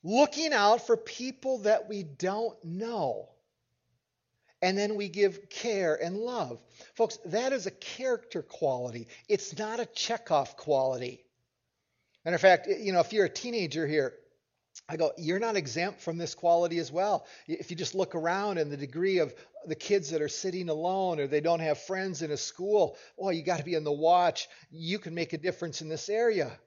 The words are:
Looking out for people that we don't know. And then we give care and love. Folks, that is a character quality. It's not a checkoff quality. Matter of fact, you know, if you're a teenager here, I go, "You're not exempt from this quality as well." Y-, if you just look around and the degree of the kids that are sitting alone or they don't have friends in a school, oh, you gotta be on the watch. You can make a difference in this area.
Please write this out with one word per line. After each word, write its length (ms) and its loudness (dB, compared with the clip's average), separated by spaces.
Looking 500 2
out 340 4
for 120 4
people 640 -6
that 280 2
we 140 -6
don't 600 -4
know. 680 -4
And 160 0
then 200 -2
we 120 -4
give 400 0
care 460 0
and 240 -4
love. 420 -6
Folks, 300 0
that 300 0
is 120 -4
a 40 -4
character 720 -4
quality. 680 -4
It's 280 0
not 240 -4
a 60 -2
checkoff 720 -2
quality. 680 0
Matter 80 0
of 60 0
fact, 260 10
you 260 -2
know, 60 4
if 140 4
you're 140 4
a 40 -2
teenager 560 -4
here, 260 0
I 80 -8
go, 200 0
"You're 220 -2
not 160 -2
exempt 460 -2
from 180 -6
this 160 -6
quality 460 4
as 100 -6
well." 340 0
Y-, 120 -4
if 100 -12
you 60 -6
just 180 -6
look 220 -2
around 420 0
and 100 0
the 80 -6
degree 420 0
of 140 2
the 120 -6
kids 340 0
that 100 0
are 80 0
sitting 400 -4
alone 520 0
or 80 0
they 120 2
don't 200 2
have 180 0
friends 440 -4
in 100 -2
a 40 -2
school, 600 2
oh, 140 -2
you 140 -2
gotta 180 0
be 140 -2
on 80 0
the 80 0
watch. 560 4
You 260 -4
can 160 -10
make 200 -4
a 40 -6
difference 440 -6
in 60 -10
this 200 -8
area. 420 2